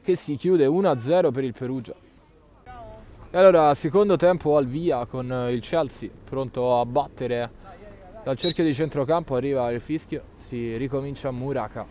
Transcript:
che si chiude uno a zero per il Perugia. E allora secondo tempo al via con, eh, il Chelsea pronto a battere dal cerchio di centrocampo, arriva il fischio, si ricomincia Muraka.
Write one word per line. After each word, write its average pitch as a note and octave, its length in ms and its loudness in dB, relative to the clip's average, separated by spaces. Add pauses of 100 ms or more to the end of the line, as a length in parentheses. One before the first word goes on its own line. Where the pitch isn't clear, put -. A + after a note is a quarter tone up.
che F3+ 140 2
si D3 220 -4
chiude E3+ 280 4
uno F3 240 4
a C#3 80 2
zero D3+ 340 2
per C3+ 120 -4
il B2+ 80 -4
Perugia. B2+ 420 -8 (1400)
E F3 80 -4
allora E3+ 360 8
secondo F#3 420 2
tempo E3 400 2
al C#3 120 4
via C3+ 380 -2
con, B2+ 240 -8
eh, B2 220 -2
il B2 80 -2
Chelsea C3 500 -4 (140)
pronto B2+ 560 0
a A#2+ 60 2
battere A#2+ 680 -4 (720)
dal C3 140 -4
cerchio E3+ 260 0
di D#3 100 2
centrocampo, D3 640 -2
arriva B2+ 360 0
il A#2+ 100 -4
fischio, D3+ 420 -8 (140)
si A#2 400 -6
ricomincia C#3 540 -6
Muraka. B2 600 -6